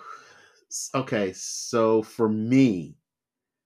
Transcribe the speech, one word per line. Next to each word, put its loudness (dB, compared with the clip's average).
s-, -12
okay. -2
So 0
for -2
me, 2